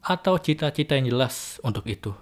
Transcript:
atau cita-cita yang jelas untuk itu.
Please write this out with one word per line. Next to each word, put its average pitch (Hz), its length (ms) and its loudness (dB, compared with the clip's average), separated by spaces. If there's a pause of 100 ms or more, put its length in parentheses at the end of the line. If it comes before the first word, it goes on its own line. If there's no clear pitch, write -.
atau 180 320 2
cita-cita 151 560 0
yang 131 160 2
jelas - 560 -2
untuk 110 160 -2
itu. 101 380 -6